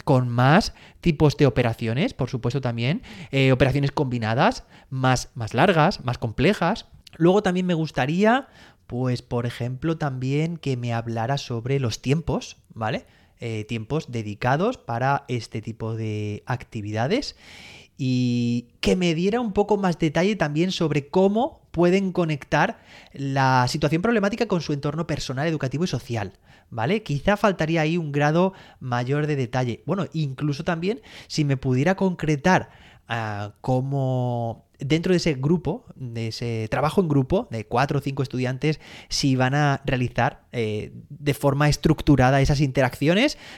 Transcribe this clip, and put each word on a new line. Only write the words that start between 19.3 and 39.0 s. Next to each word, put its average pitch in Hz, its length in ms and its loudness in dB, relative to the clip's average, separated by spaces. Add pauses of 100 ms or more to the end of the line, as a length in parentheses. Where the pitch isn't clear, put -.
un 220 140 -4
poco 202 240 2
más 185 200 0
detalle 170 380 0
también 165 360 0
sobre 147 360 0
cómo 202 640 0
pueden 180 420 2
conectar 160 680 0 (340)
la 135 520 2
situación 156 360 0
problemática 226 440 2
con 185 140 0
su 147 140 -4
entorno 147 320 -4
personal, 143 420 -4
educativo 143 360 -2
y 185 40 -2
social, 113 460 -6 (340)
¿vale? 139 340 -2
Quizá 196 360 0
faltaría 165 420 0
ahí 156 160 2
un 156 160 -4
grado 156 400 2 (260)
mayor 127 480 -2
de 151 100 -2
detalle. 127 500 -2
Bueno, 180 260 -2
incluso 147 500 -4
también 180 380 -2 (260)
si 151 200 0
me 139 100 2
pudiera 135 380 2
concretar, 170 720 0 (400)
ah, 107 540 -6
cómo 127 1040 -2 (100)
dentro 160 340 0
de 175 60 4
ese 170 160 0
grupo, 156 500 -2 (100)
de 117 340 -8
ese 113 420 -4
trabajo 147 320 0
en 170 60 2
grupo 147 420 2
de 113 160 -8
cuatro 139 320 0
o - 20 0
cinco 139 220 -4
estudiantes, 131 580 -2 (300)